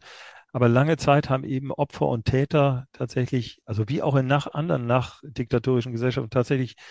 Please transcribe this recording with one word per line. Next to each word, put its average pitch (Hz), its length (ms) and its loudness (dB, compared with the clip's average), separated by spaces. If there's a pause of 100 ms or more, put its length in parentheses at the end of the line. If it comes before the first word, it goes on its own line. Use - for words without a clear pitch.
(520)
Aber 120 160 4
lange 139 280 4
Zeit 143 340 2
haben 131 140 -2
eben 135 260 -6
Opfer - 380 -2
und 120 160 -2
Täter 135 680 2
tatsächlich, 127 720 -4
also 107 240 -2
wie 139 140 -2
auch 139 140 2
in 131 100 2
nach-, 143 280 0
anderen 85 320 -2
nachdiktatorischen 123 1040 -2
Gesellschaften, 120 380 -4
tatsächlich 131 460 -2 (140)